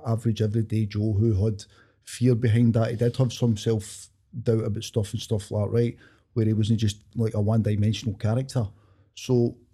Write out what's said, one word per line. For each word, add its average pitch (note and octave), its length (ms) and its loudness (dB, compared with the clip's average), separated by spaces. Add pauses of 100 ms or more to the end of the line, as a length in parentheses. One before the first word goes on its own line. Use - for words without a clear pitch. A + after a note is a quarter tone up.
average A2+ 380 0
everyday G#2+ 420 0
Joe G#2 280 -2
who G#2 320 2
had G2+ 180 -2 (400)
fear B2 320 2
behind A#2 400 4
that. A2+ 160 2
He A#2 60 -4
did A#2+ 200 0
have B2+ 160 0
some A#2 240 0
self-doubt - 1040 -4
about G#2+ 200 -4
stuff - 300 -4
and A2 80 -6
stuff - 280 -4
like G#2 160 -2
that, G2 60 -6
right? A#2 260 0 (360)
Where A2+ 120 0
he A2 80 2
wasn't G#2+ 260 2
just, G#2+ 180 0 (180)
like, A2+ 180 -2
a G#2 80 0
one-dimensional G#2 760 0
character. A#2 520 -2 (480)
So A#2+ 420 0 (160)